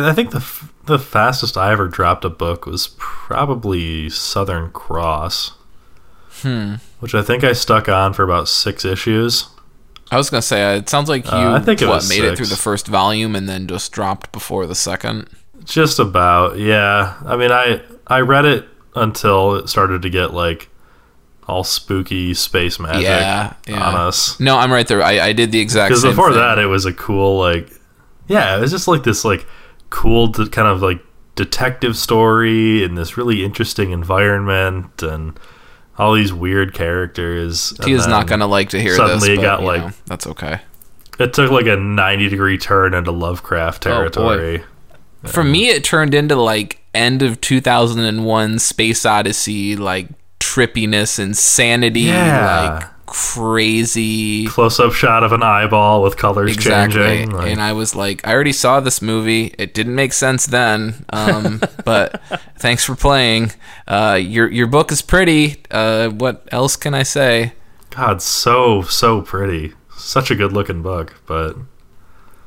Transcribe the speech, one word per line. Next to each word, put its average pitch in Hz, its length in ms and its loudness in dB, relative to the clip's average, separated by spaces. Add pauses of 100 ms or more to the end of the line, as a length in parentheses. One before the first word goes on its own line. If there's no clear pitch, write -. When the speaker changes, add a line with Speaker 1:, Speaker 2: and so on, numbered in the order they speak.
Speaker 1:
I, 160 40 4
I - 20 2
think 240 180 0
the 143 80 -6
f-, - 340 -12 (140)
the 151 120 2
fastest 120 580 -2
I 95 160 0
ever 101 160 0
dropped 87 360 0
a 90 60 -4
book 85 360 -6
was - 320 -8
probably 92 1120 -4
Southern 87 600 -4
Cross, 82 840 -4 (880)
Speaker 2:
Hmm. 110 320 -4 (260)
Speaker 1:
which 113 140 -6
I 107 80 0
think 123 220 -2
I 127 80 4
stuck 113 360 0
on 98 240 2
for 98 100 -4
about 87 260 0
six - 360 -4
issues. 110 640 -2 (640)
Speaker 2:
I 240 60 0
was 139 140 0
gonna - 100 -2
say, 202 240 0
uh, 202 140 2
it 101 100 -8
sounds 143 220 0
like 135 160 -2
you, - 60 -6
Speaker 1:
Uh, 92 260 2
I - 20 2
think 220 220 2
it 117 40 4
Speaker 2:
what, 92 100 4
Speaker 1:
was 92 120 -2
Speaker 2:
made 98 160 0
it 92 120 0
through 120 100 -4
Speaker 1:
six. 95 100 -4
Speaker 2:
the - 60 -6
first 104 240 -2
volume 107 500 0
and 95 120 -6
then 95 180 -8
just 87 260 -8
dropped 98 400 -6
before 95 340 -6
the 85 80 -8
second? 107 520 -6 (380)
Speaker 1:
Just 156 340 0
about, 90 600 2
yeah. 101 560 2 (120)
I 123 100 -2
mean, 123 160 2
I, 123 300 2 (240)
I 127 140 2
read 139 260 4
it 131 180 2 (300)
until 101 600 2
it - 120 -6
started 95 340 0
to 92 60 -4
get, 90 240 -2
like, 85 380 -4 (760)
all 92 160 -4
spooky 92 680 -4
space 87 480 -2
magic 82 220 -4
Speaker 2:
Yeah, 95 500 0 (140)
yeah. 107 200 -6
Speaker 1:
on 87 100 0
us. - 440 -2
Speaker 2:
No, 131 160 4
I'm 127 160 4
right 120 160 4
there. 101 140 2
I, 95 180 4
I 98 140 2
did 113 180 2
the 113 80 2
exact 107 320 2
Speaker 1:
'Cause 120 100 4
Speaker 2:
same 127 100 4
Speaker 1:
before 165 180 4
Speaker 2:
thing. 117 80 4
Speaker 1:
that, 117 200 4
it 104 80 2
was 95 200 0
a 92 60 -2
cool, 98 460 0
like, 85 320 0 (580)
yeah, 135 280 2
it 104 40 0
was 131 100 0
just, 185 180 -2
like, 156 140 2
this, 113 240 0
like, 98 200 0 (440)
cool 117 380 6
de-, 107 200 0
kind 107 200 2
of, 92 120 2
like, 92 200 0 (360)
detective 123 640 -2
story 110 840 2
in 87 120 -4
this 85 240 -6
really 113 260 0
interesting 101 460 -4
environment 95 1120 -2
and 78 360 -8 (580)
all 107 160 2
these 104 200 2
weird 92 420 -2
characters. 85 1000 -4 (120)
Speaker 2:
He - 80 0
Speaker 1:
And 127 80 2
Speaker 2:
is 113 60 0
not 104 220 2
Speaker 1:
then 107 100 0
Speaker 2:
gonna 104 80 0
like 101 240 0
to 95 100 -2
hear 98 140 0
Speaker 1:
suddenly 104 340 2
Speaker 2:
this, - 20 -
Speaker 1:
it 101 80 4
Speaker 2:
but, 98 40 0
Speaker 1:
got, 98 200 2
Speaker 2:
you 92 40 -2
Speaker 1:
like, 87 160 -2
Speaker 2:
know, 87 80 -10 (160)
that's - 220 -10
okay. 78 320 -8 (580)
Speaker 1:
it 123 140 0
took, 139 180 4
like, 123 160 4
a 104 100 4
ninety 98 520 0
degree 95 300 0
turn 95 360 2
into 87 160 -2
Lovecraft 85 760 -4
Speaker 3:
Oh, 92 40 0
boy. - 40 0 (160)
Speaker 1:
territory. 92 540 -2 (600)
Speaker 2:
For - 180 0
Speaker 1:
Yeah. 143 80 2
Speaker 2:
me, 196 200 2
it 147 120 0
turned 156 320 2
into, 147 220 2
like, 110 420 0 (160)
end 120 280 2
of 117 180 0
two 131 200 0
thousand 120 440 2
and 110 200 -2
one 110 360 0
Space - 460 0
Odyssey, 104 680 0
like, 95 340 -4 (300)
trippiness, 107 800 0
insanity, 117 840 2
Speaker 1:
Yeah. 120 800 2
Speaker 2:
like, - 80 -12 (200)
crazy 110 1400 -2
Speaker 1:
Close-up 117 460 2
shot 113 320 2
of 110 80 2
an 117 100 2
eyeball 104 600 4
with 98 140 2
colors 101 380 0
Speaker 2:
Exactly. 104 460 2
Speaker 1:
changing, 107 320 0
like 87 180 -2
Speaker 2:
And 107 100 -2
I 107 120 -2
was 110 220 -4
like, 98 320 -6
"I 110 60 -2
already 139 200 2
saw 131 280 2
this 131 220 -2
movie. 113 560 -2
It 98 160 -8
didn't 117 200 -4
make 131 180 0
sense 131 340 0
then, 110 640 0
um, 107 500 -2 (120)
Speaker 1:
<laughs> - 120 -16
Speaker 2:
but 107 360 0 (380)
thanks 120 260 0
for 131 100 -4
playing. 117 580 2 (340)
Uh, 101 340 2
your, 110 300 2
your 120 160 0
book 151 260 2
is 143 100 -2
pretty. 156 680 2
Uh, 110 400 0
what 120 420 -4
else 127 240 0
can 147 180 -4
I 135 80 -2
say?" 120 500 0 (380)
Speaker 1:
God, 107 320 -2
so, 120 600 2
so 110 400 0
pretty. 90 500 -4 (240)
Such - 340 -4
a 123 60 0
good-looking 98 460 -2
book, 87 440 -8
but 80 300 -4 (920)